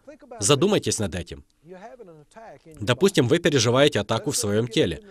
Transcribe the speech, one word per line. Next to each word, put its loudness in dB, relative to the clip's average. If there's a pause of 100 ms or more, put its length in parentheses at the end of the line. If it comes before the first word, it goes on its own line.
(380)
Задумайтесь 0
над -6
этим. -12 (1400)
Допустим, 0
вы 2
переживаете 2
атаку -4
в -6
своем 0
теле. -2